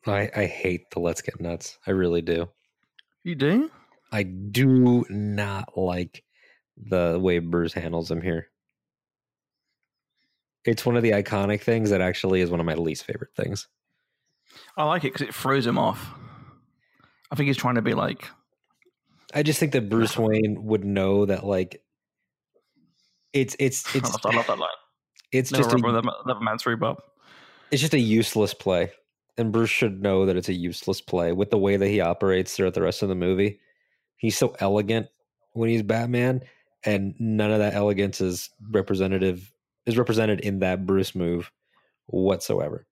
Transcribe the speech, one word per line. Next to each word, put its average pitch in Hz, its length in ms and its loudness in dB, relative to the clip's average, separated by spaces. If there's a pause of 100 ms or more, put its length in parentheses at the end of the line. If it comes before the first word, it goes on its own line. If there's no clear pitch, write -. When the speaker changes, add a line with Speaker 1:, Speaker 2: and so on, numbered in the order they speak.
(140)
Speaker 1:
I, 101 220 0
I 104 100 0
hate 90 460 -4
the - 80 -6
Let's 85 220 -2
Get - 180 -10
Nuts. 85 380 -8 (100)
I 98 40 -2
really 87 300 2
do. 85 280 -2 (760)
Speaker 2:
You 175 120 -6
do? 185 360 2 (400)
Speaker 1:
I 104 120 -2
do 120 880 4
not 101 680 -4
like 90 460 -4 (540)
the 90 440 0
way 90 180 2
Bruce 85 340 -2
handles 85 380 -4
him 85 100 -2
here. 85 260 -4 (2250)
It's 117 200 0
one 120 100 2
of 117 80 2
the 113 80 4
iconic 101 500 0
things 113 280 0
that 98 120 4
actually 92 400 2
is 87 100 0
one 85 80 -2
of 82 60 0
my 80 100 -2
least 80 300 -4
favorite - 300 -10
things. - 320 -6 (1080)
Speaker 2:
I 156 60 0
like 156 200 0
it 131 80 -2
'cause - 100 -8
it 110 120 -6
throws 135 320 0
him 117 120 0
off. 113 360 -2 (1160)
I 139 40 -8
think 143 120 2
he's 135 100 0
trying 123 180 0
to 117 60 2
be 113 120 0
like - 340 -4 (1040)
Speaker 1:
I 147 100 0
just 147 160 0
think 151 120 2
that 117 180 0
Bruce 113 280 2
Speaker 2:
<laughs> - 0 -
Speaker 1:
Wayne 107 480 2
would 107 180 0
know 98 420 2
that, 98 200 -2
like, 92 360 -2 (1500)
it's, 135 280 0
it's, - 360 -2
Speaker 2:
I 135 40 2
Speaker 1:
it's, 127 120 -4
Speaker 2:
love, - 140 -6
I 110 100 2
love 117 120 0
that - 120 -2
line. 82 100 -2 (640)
Speaker 1:
it's 131 220 0
Speaker 2:
Never 139 100 4
Speaker 1:
just 117 80 2
a 127 60 4
Speaker 2:
remember 117 240 2
that, 117 120 -2 (140)
that 117 140 -4
man's 110 240 -4
rhubarb. 113 320 -2 (720)
Speaker 1:
it's 143 80 0
just 147 140 0
a 147 60 4
useless 110 540 2
play, 90 380 0 (460)
and 113 160 0
Bruce 113 160 2
should 98 320 0
know 95 240 4
that 95 100 2
it's 90 140 -4
a 92 40 -2
useless 87 460 -4
play 85 320 -2
with 92 180 -2
the 113 80 2
way 98 200 2
that 98 100 2
he 101 140 2
operates 92 520 0
throughout 92 200 0
the 92 80 -2
rest 87 220 -2
of 101 40 -2
the 95 80 -2
movie. 92 460 0 (560)
He's 113 200 -2
so 127 220 2
elegant 104 480 0 (460)
when 113 160 0
he's 117 120 2
Batman, 123 600 0 (420)
and 98 340 0
none 107 340 0
of 107 80 4
that 104 140 2
elegance 101 460 0
is 90 300 -4 (200)
representative, 95 800 0 (360)
is 117 120 2
represented 110 440 2
in 98 180 -2
that 92 260 0
Bruce 95 300 0
move 87 340 -2 (580)
whatsoever. - 840 -2